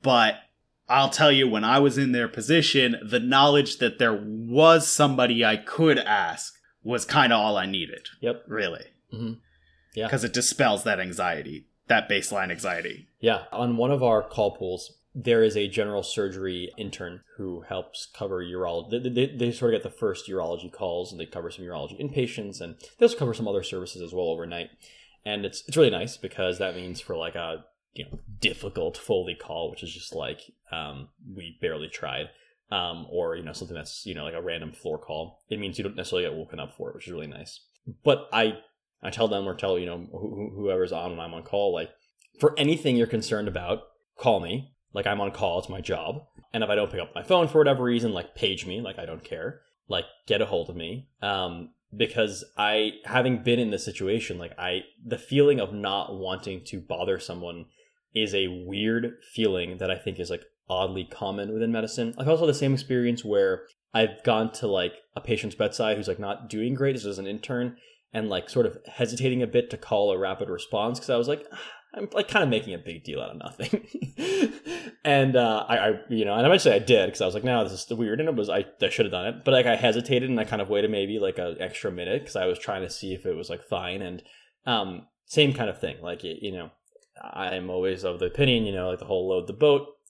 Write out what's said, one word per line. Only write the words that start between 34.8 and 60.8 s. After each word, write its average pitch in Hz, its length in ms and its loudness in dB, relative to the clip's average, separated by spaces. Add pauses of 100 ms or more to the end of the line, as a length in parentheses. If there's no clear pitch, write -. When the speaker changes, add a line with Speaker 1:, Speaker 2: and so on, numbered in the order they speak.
Speaker 2:
call, 78 540 -10
it 107 80 -6
means 98 180 -8
you 107 60 -8
don't 98 140 -8
necessarily 90 320 -2
get 78 100 -6
woken 80 220 -12
up 69 160 -12
for - 120 -10
it, - 60 -12
which - 140 -16
is 90 40 -12
really 80 140 -10
nice. - 400 -16 (380)
But 143 280 2
I, 110 280 2 (420)
I 98 80 -6
tell 113 160 2
them 98 220 0
or 90 80 -6
tell, 95 200 0
you 90 100 -2
know, 87 260 -10
who, 95 240 -8
who, 104 180 -8
whoever's 92 380 0
on 87 180 -4
when 85 80 -8
I'm 82 160 -10
on 82 80 -12
call, 98 320 0
like, 82 160 -4 (480)
"For 147 180 4
anything 147 400 2
you're 117 120 4
concerned 107 400 -2
about, 87 320 -2 (360)
call 113 220 4
me. 92 380 -8 (160)
Like, 101 140 -4
I'm 101 140 0
on 98 100 -2
call, 92 280 0
it's 92 100 -6
my 92 120 -10
job. 87 460 -6 (260)
And 110 120 0
if 101 60 -2
I 104 40 4
don't 104 160 2
pick 95 100 -6
up - 140 -10
my 85 80 -8
phone 175 260 4
for 156 100 4
whatever 139 240 6
reason, 120 300 2
like, 87 220 -8
page 95 320 -2
me, 92 140 -8
like, 95 180 -10
I 85 80 -10
don't 82 180 -12
care. - 380 -10 (260)
Like, 92 160 -2 (220)
get 104 140 2
a 104 60 2
hold 90 240 -2
of 87 60 -10
me." 90 320 -10 (140)
Um, 90 520 -4 (220)
because 107 480 0 (120)
I, 107 360 2 (120)
having 127 380 2
been 120 160 4
in 113 120 0
this 98 140 -4
situation, 98 540 -4
like, 87 180 -12
I, 90 260 -4 (220)
the 113 140 -6
feeling 143 400 4
of 98 140 -2
not 101 440 -4
wanting 92 500 -8
to 95 140 -10
bother 90 380 -2
someone 87 480 -10 (480)
is 110 180 0
a 98 160 2
weird 104 680 -2 (160)
feeling 92 460 0
that 92 120 -2
I 90 60 -2
think 90 240 -8
is, 90 100 -6
like, 87 140 -6 (240)
oddly 92 360 -2